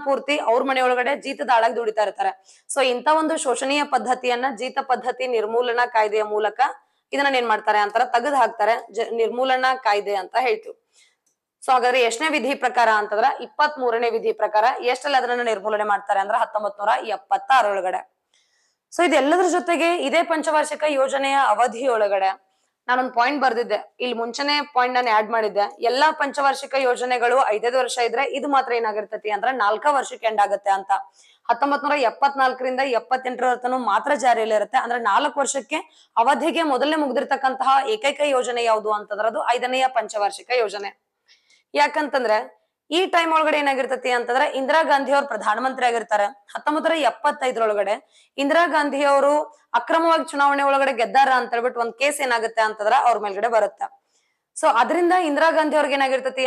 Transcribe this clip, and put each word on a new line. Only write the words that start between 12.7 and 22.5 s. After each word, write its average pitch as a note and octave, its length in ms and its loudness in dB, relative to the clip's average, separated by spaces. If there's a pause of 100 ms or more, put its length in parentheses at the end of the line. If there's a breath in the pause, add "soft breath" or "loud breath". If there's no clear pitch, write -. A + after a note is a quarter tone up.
ಅಂತಂದ್ರ G#3 260 0 (180)
ಇಪ್ಪತ್ಮೂರನೇ B3 680 -2
ವಿಧಿ G#3+ 160 -2 (100)
ಪ್ರಕಾರ G#3+ 240 2 (260)
ಎಷ್ಟಲ್ಲಿ C4+ 280 0
ಅದನ್ನ A#3+ 320 -2
ನಿರ್ಮೂಲನೆ G#3 400 -2
ಮಾಡ್ತಾರೆ G3 320 -2
ಅಂದ್ರ G#3 200 -2
ಹತ್ತೊಂಬತ್ G#3+ 380 -6
ನೂರ G#3 120 2 (240)
ಎಪ್ಪತ್ತಾರರೊಳಗಡೆ. G3 840 0 (920)
So - 60 -4 (100)
ಇದೆಲ್ಲದ್ರ D#4 380 4 (100)
ಜೊತೆಗೆ E4+ 320 0 (180)
ಇದೇ D#4 240 2
ಪಂಚವಾರ್ಷಿಕ D4+ 520 -2 (160)
ಯೋಜನೆಯ C4+ 380 0 (160)
ಅವಧಿಯೊಳಗಡೆ G#3+ 800 2 (560)